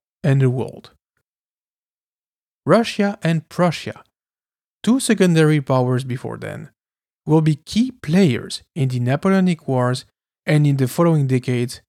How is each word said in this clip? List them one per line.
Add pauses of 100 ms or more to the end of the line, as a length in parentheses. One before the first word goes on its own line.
(240)
and
the
world. (1700)
Russia
and
Prussia, (800)
two
secondary
powers
before
then, (560)
will
be
key
players (140)
in
the
Napoleonic
Wars (400)
and
in
the
following
decades